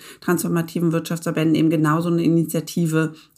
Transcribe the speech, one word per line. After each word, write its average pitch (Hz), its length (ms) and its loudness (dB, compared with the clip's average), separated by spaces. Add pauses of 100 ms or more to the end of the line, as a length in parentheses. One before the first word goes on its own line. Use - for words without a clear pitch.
(220)
transformativen 170 680 0
Wirtschaftsverbänden 165 640 0
eben 156 140 4
genau 156 320 2
so 170 80 -2
eine 170 160 0
Initiative 160 880 0 (260)